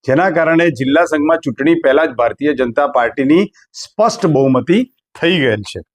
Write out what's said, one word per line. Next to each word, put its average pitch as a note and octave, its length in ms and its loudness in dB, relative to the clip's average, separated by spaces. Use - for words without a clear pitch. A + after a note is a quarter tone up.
જેના E3 260 0
કારણે E3 400 0
જિલ્લા C3+ 340 0
સંઘમાં D#3 340 0
ચૂંટણી C#3+ 360 0
પહેલા D3+ 320 2
જ C3 80 -8
ભારતીય A#2+ 400 -2
જનતા B2+ 320 -2
પાર્ટીની C3+ 560 0
સ્પષ્ટ - 540 -4
બહુમતી C#3 540 2
થઈ F3 260 0
ગયેલ G#2+ 220 0
છે. - 180 -12